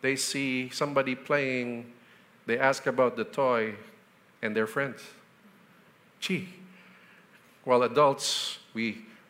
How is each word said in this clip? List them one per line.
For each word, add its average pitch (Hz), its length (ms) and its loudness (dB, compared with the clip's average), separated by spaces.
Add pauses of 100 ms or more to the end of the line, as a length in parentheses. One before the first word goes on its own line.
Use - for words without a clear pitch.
They 135 140 0
see 131 540 -2
somebody 135 460 0
playing, 127 760 -2 (540)
they 117 140 0
ask 135 260 2
about 123 300 2
the 113 80 -2
toy, 113 500 0 (680)
and 107 120 -2
they're 110 120 2
friends. 135 340 -4 (1160)
Gee. - 300 -4 (1120)
While 123 180 6
adults, 139 800 2 (160)
we 113 300 -4 (240)